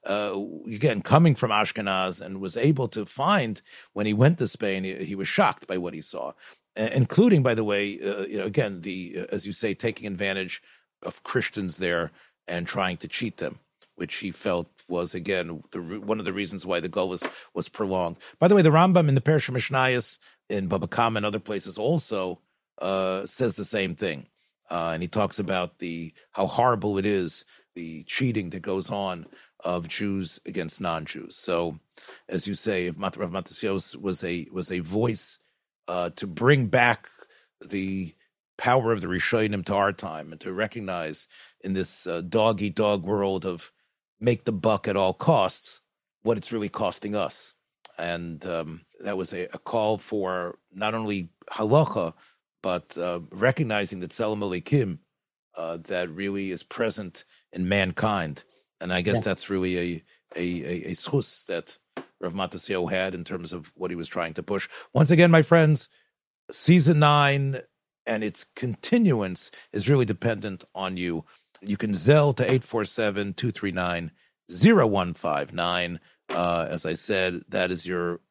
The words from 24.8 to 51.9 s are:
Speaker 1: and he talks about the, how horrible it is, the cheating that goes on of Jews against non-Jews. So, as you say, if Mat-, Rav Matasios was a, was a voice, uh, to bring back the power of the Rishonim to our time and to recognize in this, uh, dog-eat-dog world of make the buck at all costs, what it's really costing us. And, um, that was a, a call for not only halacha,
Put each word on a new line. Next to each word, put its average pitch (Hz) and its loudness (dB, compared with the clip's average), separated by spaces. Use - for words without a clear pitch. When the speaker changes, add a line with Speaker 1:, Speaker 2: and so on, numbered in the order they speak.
Speaker 1:
and 82 -4
he 85 -4
talks 101 -2
about 90 -4
the, 82 -8
how 98 0
horrible 107 2
it 98 0
is, 95 0
the 80 -12
cheating 107 -2
that 87 -10
goes 95 -4
on 92 -4
of 87 -2
Jews 98 -4
against 82 -6
non-Jews. 80 -6
So, 85 -2
as 92 -4
you 101 -4
say, 92 -2
if 82 -6
Mat-, 95 -4
Rav 92 -4
Matasios 95 -4
was 95 -4
a, 87 -4
was 90 -6
a 90 -2
voice, 104 -4
uh, 87 -2
to 101 -8
bring 120 4
back 120 2
the 95 -6
power 123 2
of 104 0
the 85 -4
Rishonim 101 0
to 98 -2
our 98 2
time 78 -10
and 80 -18
to 95 -8
recognize 92 -6
in 95 -4
this, 95 -4
uh, 85 -4
dog-eat-dog 104 2
world 98 0
of 87 -8
make 117 0
the 117 0
buck 104 0
at 98 0
all 95 4
costs, - 0
what 113 2
it's - -8
really 107 -2
costing 104 -4
us. - -4
And, 85 -6
um, 82 -6
that 101 -6
was 92 -6
a, 90 -6
a - -14
call 107 0
for 92 -4
not 107 -4
only 104 -4
halacha, 107 2